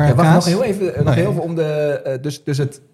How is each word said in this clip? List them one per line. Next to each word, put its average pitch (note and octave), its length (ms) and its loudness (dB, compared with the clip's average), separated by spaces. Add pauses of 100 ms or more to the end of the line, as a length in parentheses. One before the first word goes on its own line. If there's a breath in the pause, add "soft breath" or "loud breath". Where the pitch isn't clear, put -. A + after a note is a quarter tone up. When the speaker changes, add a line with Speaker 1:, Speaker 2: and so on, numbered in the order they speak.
Speaker 1:
Ja, C3+ 80 4
wacht, E3 140 4
Speaker 2:
kaas? D#3+ 40 6
Speaker 1:
nog E3+ 120 4
heel F#3 180 0
even, G3 320 -4
eh, - 40 -4
nog D3 100 0
Speaker 2:
Oh, C3+ 60 2
ja. E3 60 2
Speaker 1:
heel G3 100 0
even F3 120 -2
om E3+ 120 -6
de, D3+ 500 -2
eh, C3 160 -6
dus, D3 220 -8
dus C#3+ 140 -4
het, C#3 240 -4 (120)